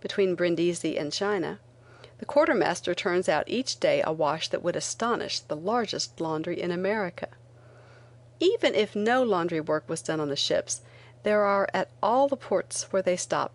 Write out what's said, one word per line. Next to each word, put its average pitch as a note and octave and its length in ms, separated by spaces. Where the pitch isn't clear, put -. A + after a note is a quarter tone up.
between F#3+ 360
Brindisi E3+ 600
and D3 160
China, G3+ 460
the - 80
quartermaster F3+ 680
turns F3+ 340
out D#3 200
each - 320
day D3 240
a - 80
wash D#3+ 360
that - 140
would E3+ 140
astonish F#3 640
the - 160
largest G3+ 640
laundry D#3+ 400
in F3 100
America. F#3 580
Even F#4 360
if G#3 180
no A#3 300
laundry F3 360
work D#3 280
was E3 140
done D#3 180
on D3 80
the C#3 80
ships, - 440
there G#3 180
are G3+ 320
at F#3+ 160
all C4 280
the C4+ 80
ports - 560
where F#3+ 100
they F3+ 140
stop - 380